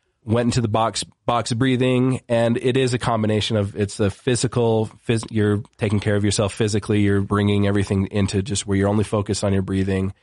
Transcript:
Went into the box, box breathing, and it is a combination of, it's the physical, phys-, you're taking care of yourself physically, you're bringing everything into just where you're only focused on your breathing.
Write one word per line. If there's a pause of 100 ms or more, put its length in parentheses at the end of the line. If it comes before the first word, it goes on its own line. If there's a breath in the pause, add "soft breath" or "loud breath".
(260)
Went
into
the
box, (220)
box
breathing, (100)
and
it
is
a
combination
of,
it's
the
physical, (180)
phys-,
you're (140)
taking
care
of
yourself
physically,
you're
bringing
everything
into
just
where
you're
only
focused
on
your
breathing.